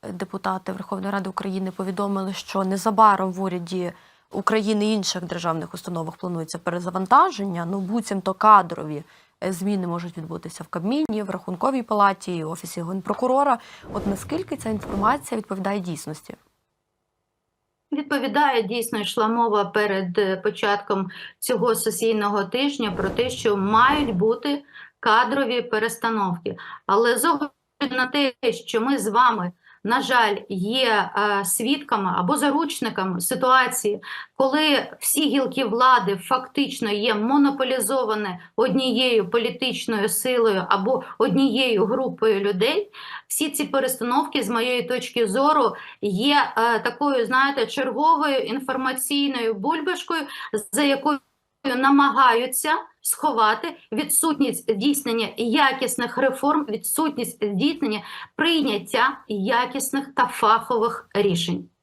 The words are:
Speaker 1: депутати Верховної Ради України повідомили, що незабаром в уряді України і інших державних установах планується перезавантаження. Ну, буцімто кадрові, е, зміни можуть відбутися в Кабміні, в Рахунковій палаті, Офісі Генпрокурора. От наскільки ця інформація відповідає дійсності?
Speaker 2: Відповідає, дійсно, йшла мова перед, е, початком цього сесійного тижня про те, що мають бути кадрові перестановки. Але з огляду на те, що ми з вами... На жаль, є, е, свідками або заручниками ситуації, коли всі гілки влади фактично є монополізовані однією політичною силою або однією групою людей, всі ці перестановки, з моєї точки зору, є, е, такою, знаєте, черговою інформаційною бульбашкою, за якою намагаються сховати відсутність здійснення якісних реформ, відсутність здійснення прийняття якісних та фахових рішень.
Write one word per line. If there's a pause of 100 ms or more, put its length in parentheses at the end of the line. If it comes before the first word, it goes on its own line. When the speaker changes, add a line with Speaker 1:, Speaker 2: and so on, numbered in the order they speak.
(140)
Speaker 1:
депутати
Верховної
Ради
України
повідомили,
що
незабаром
в
уряді (400)
України
і
інших
державних
установах
планується
перезавантаження.
Ну,
буцімто
кадрові, (400)
е,
зміни
можуть
відбутися
в
Кабміні,
в
Рахунковій
палаті,
Офісі
Генпрокурора. (360)
От
наскільки
ця
інформація
відповідає
дійсності? (1600)
Speaker 2:
Відповідає,
дійсно,
йшла
мова
перед,
е,
початком (300)
цього
сесійного
тижня
про
те,
що
мають
бути (360)
кадрові
перестановки. (280)
Але
з
огляду (400)
на
те, (180)
що
ми
з
вами... (320)
На
жаль, (140)
є,
е,
свідками
або
заручниками
ситуації, (340)
коли
всі
гілки
влади
фактично
є
монополізовані (160)
однією
політичною
силою
або (140)
однією
групою
людей, (360)
всі
ці
перестановки,
з
моєї
точки
зору, (260)
є,
е,
такою,
знаєте,
черговою
інформаційною
бульбашкою, (500)
за
якою (580)
намагаються (300)
сховати (140)
відсутність
здійснення
якісних
реформ,
відсутність
здійснення (340)
прийняття (100)
якісних
та
фахових
рішень. (140)